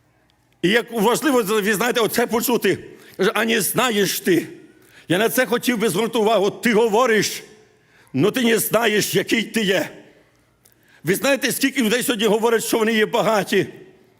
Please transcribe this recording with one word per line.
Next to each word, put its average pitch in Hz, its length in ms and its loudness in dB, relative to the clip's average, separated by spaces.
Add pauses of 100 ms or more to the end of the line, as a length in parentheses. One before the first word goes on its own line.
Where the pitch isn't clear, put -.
(640)
І 170 60 2
як 226 240 0
важливо, 240 500 2
ви 208 320 0
знаєте, 233 260 -2
оце 226 260 0
почути. 214 520 0 (380)
Каже: 190 180 0
«А 214 100 0
не 226 160 0
знаєш 202 600 0
ти». 170 260 0 (640)
Я 170 100 0
на 220 100 2
це 240 180 0
хотів 240 320 -2
би 220 100 0
звернути 214 300 -2
увагу. 208 320 2
Ти 233 220 -2
говориш, 220 720 2 (680)
но 165 180 2
ти 262 120 -2
не 226 160 2
знаєш, 214 560 0
який 196 280 0
ти 220 200 -4
є. 185 260 0 (1160)
Ви 170 100 0
знаєте, 262 380 0
скільки 269 300 0
людей 233 200 0
сьогодні 220 240 -2
говорять, 220 380 2
що - 140 -2
вони 226 140 2
є 214 140 2
багаті, 208 600 0 (540)